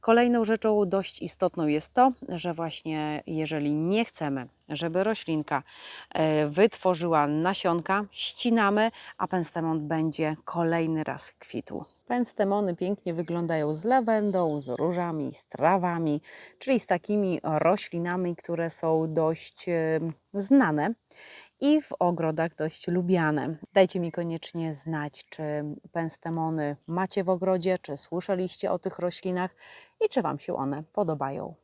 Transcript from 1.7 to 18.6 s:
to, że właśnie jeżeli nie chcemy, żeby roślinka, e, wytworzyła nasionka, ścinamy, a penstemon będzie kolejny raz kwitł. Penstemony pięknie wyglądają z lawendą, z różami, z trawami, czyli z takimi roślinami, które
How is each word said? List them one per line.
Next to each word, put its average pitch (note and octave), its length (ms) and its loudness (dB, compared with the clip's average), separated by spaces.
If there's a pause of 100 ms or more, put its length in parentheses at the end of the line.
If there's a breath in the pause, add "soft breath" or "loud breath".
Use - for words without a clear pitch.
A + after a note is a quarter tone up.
to, B3+ 180 8 (180)
że E3+ 240 -4
właśnie D#3 760 -4
jeżeli D3+ 460 -2
nie F#3 320 2
chcemy, C#3 420 -6 (220)
żeby E3 340 -2
roślinka, D#3 600 -2 (480 loud breath)
e, D3+ 360 2
wytworzyła E3 800 2
nasionka, E3+ 840 0
ścinamy, A3 800 2 (260 loud breath)
a - 100 0
penstemon D#3+ 600 -2
będzie D#3+ 480 0 (100)
kolejny E3 580 0
raz C#3 280 -6
kwitł. - 540 -10 (220)
Penstemony G#3 680 0
pięknie F#3 380 -4
wyglądają E3 600 -2
z D#3 120 -6
lawendą, G#3 760 2
z C3+ 100 -10
różami, D#3 640 -2
z - 120 -14
trawami, E3 760 0 (380 loud breath)
czyli C4 200 2
z - 80 -6
takimi F#3+ 560 0
roślinami, F3 920 0
które E3 340 -4